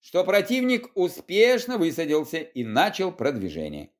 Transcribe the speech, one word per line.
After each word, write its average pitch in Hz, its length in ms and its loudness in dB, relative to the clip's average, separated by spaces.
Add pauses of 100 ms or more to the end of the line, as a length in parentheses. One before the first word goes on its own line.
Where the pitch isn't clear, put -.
что 180 240 -2
противник 240 680 0
успешно 226 800 2
высадился 156 640 0
и 127 260 -6
начал 110 480 0
продвижение. 82 880 -6